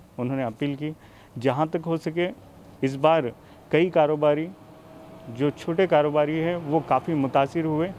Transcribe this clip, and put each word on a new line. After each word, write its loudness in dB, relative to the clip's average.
उन्होंने -4
अपील -4
की। -8
जहाँ 0
तक -4
हो -2
सके -2
इस 0
बार 2
कई 4
कारोबारी, 2
जो -2
छोटे 0
कारोबारी 2
हैं, -2
वो -2
काफ़ी 0
मुतासिर 0
हुए, 0